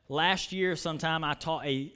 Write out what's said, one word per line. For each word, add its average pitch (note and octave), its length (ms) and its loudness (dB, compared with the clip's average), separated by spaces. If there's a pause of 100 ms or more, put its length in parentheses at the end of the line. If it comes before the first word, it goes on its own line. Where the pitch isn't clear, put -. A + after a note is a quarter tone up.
(100)
last F3 420 2
year F#3 240 2
sometime D#3+ 480 -2
I D3 100 0
taught D#3+ 300 -4
a, C#3 320 0